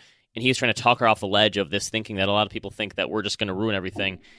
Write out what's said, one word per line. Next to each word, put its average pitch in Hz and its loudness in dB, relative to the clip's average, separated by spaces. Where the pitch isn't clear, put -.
And 113 -10
he 127 0
was 131 2
trying 120 0
to - -6
talk 120 4
her 120 4
off 110 4
the 104 -4
ledge 101 4
of 92 0
this 98 -4
thinking 110 -6
that 95 2
a - 2
lot 104 2
of - -14
people 98 -10
think 104 -8
that - -2
we're 107 -2
just 101 -6
gonna 101 -4
ruin 104 0
everything. 95 -4